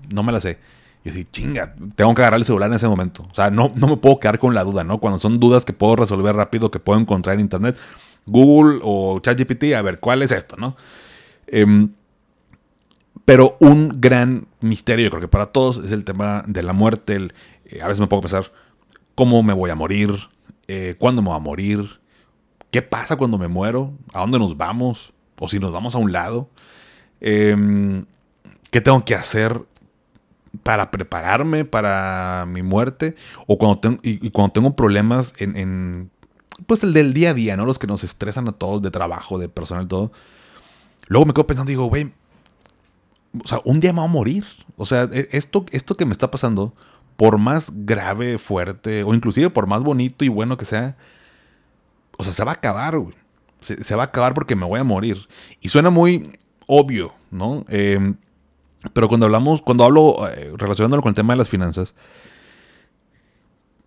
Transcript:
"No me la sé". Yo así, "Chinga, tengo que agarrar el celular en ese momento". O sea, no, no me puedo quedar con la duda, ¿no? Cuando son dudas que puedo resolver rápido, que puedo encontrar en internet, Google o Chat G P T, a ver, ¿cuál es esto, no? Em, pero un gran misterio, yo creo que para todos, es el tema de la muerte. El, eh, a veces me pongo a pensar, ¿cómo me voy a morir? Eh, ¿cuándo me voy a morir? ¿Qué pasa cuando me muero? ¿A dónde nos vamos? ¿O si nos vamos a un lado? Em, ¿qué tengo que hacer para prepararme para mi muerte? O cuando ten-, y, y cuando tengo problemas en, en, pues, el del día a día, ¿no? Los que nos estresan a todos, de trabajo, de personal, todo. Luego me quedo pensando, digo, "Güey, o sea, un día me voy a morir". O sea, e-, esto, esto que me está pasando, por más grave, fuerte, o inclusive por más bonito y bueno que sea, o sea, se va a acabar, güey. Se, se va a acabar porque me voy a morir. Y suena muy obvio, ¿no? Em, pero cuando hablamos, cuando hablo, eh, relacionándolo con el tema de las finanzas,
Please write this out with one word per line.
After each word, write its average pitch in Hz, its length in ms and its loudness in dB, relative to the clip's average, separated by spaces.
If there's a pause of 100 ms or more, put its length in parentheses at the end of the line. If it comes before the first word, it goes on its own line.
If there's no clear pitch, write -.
(140)
"No 104 100 -2
me 117 80 0
la 113 80 0
sé". 87 180 -6 (460)
Yo 78 80 -12
así, 90 180 -12
"Chinga, 127 460 -8 (220)
tengo 110 180 4
que 123 60 2
agarrar 117 180 4
el 113 60 0
celular 101 240 0
en 117 60 -2
ese 117 120 0
momento". 90 420 -2
O - 60 -18
sea, 101 160 0
no, 117 240 2
no 120 120 2
me 151 100 2
puedo 135 240 6
quedar 107 180 0
con 123 140 2
la 101 100 0
duda, 95 220 -4
¿no? 104 160 -4
Cuando 98 180 -2
son 110 220 0
dudas 123 240 6
que 107 80 -8
puedo 107 240 2
resolver 101 360 0
rápido, 104 380 -2
que - 80 -10
puedo 104 180 2
encontrar 95 360 0
en 104 80 0
internet, 104 360 -2 (480)
Google 143 580 6
o 95 360 -2
Chat 123 180 0
G 127 80 0
P 127 100 -4
T, 147 200 0
a 110 60 0
ver, 95 180 -4
¿cuál 127 220 0
es 131 100 0
esto, 101 240 -6
no? 127 220 -10 (720)
Em, 104 420 4 (1400)
pero 131 340 6
un 151 400 8
gran 123 480 2 (140)
misterio, 113 440 0
yo 101 60 2
creo 85 100 -8
que 90 60 -10
para 101 200 0
todos, 127 320 0
es 87 120 -8
el 104 140 -6
tema 104 420 -6
de 92 160 -6
la 87 100 -4
muerte. 110 420 0
El, 95 180 -6 (320)
eh, - 160 -18
a 82 60 -6
veces 101 120 -4
me 104 80 2
pongo 101 120 2
a 92 40 -6
pensar, 95 280 -4 (640)
¿cómo 120 280 4
me 104 100 2
voy 92 160 -2
a 82 60 -4
morir? 101 540 -4 (380)
Eh, 95 300 -10
¿cuándo 120 240 0
me 95 80 0
voy 80 80 -4
a 78 40 -6
morir? 98 580 -4 (720)
¿Qué 123 100 0
pasa 117 360 -6
cuando 120 200 0
me 90 100 -4
muero? 113 460 -4 (200)
¿A 92 80 -6
dónde 120 180 0
nos 90 180 -2
vamos? 110 560 -6 (240)
¿O - 100 -10
si 101 120 -4
nos 95 120 -4
vamos 107 220 -8
a 123 60 -2
un 104 120 2
lado? 104 380 -6 (720)
Em, 104 840 0 (640)
¿qué 117 100 2
tengo 135 240 4
que 117 100 0
hacer 110 460 -2 (1000)
para 107 280 -2
prepararme 110 720 -2
para 95 840 -4
mi 90 160 -8
muerte? 127 520 -2 (320)
O 104 100 2
cuando 104 220 2
ten-, 117 220 -2
y, 113 240 -6
y 107 60 -6
cuando 101 220 0
tengo 131 220 2
problemas 117 640 0
en, 98 180 -8
en, 92 540 -8 (560)
pues, 220 180 0
el 185 100 0
del 147 200 4
día 165 180 2
a - 20 -2
día, 110 240 -2
¿no? 104 80 -2
Los 131 140 -2
que - 80 -8
nos 101 160 -6
estresan 104 440 -8
a 104 60 -6
todos, 101 280 -6
de 98 100 -6
trabajo, 87 460 -8
de 90 120 -8
personal, 90 380 -10
todo. 95 240 -4 (960)
Luego 123 180 6
me 147 80 0
quedo 147 120 2
pensando, 135 240 -4
digo, 131 160 -2
"Güey, 135 260 -4 (1300)
o - 40 -14
sea, 117 180 -4
un 139 140 2
día 175 140 2
me 170 60 -2
voy 160 100 -2
a - 20 0
morir". 156 340 -2 (320)
O 107 80 -8
sea, 123 260 0
e-, 135 200 -6
esto, 180 400 -4
esto 175 260 -6
que 175 80 0
me 123 60 -2
está 127 200 -4
pasando, 113 420 -4 (440)
por 110 200 6
más 131 340 -2 (140)
grave, 107 540 -4
fuerte, 101 640 -6
o 104 100 0
inclusive 120 360 0
por 101 180 -2
más 107 160 -2
bonito 131 420 -2
y 135 40 2
bueno 117 280 -4
que 110 80 -12
sea, 120 320 -6 (1200)
o - 60 -10
sea, 95 100 -8
se 95 100 -4
va 123 80 -4
a 165 40 -6
acabar, 131 420 -4
güey. 87 180 -8 (440)
Se, - 240 -12
se - 120 -6
va 117 80 -2
a - 40 -4
acabar 123 260 -2
porque 117 220 -4
me 92 100 -4
voy 98 140 -4
a 135 40 -2
morir. 104 440 -4 (340)
Y - 80 -10
suena 156 200 4
muy 170 480 2 (300)
obvio, 135 460 2 (180)
¿no? 104 380 -8
Em, 101 460 0 (800)
pero 113 140 2
cuando 117 180 2
hablamos, 127 360 2
cuando 123 220 2
hablo, 143 460 6
eh, 73 280 -14
relacionándolo 107 440 0
con 120 80 0
el 101 60 0
tema 110 180 0
de 123 40 0
las 123 120 0
finanzas, 90 460 -4 (1900)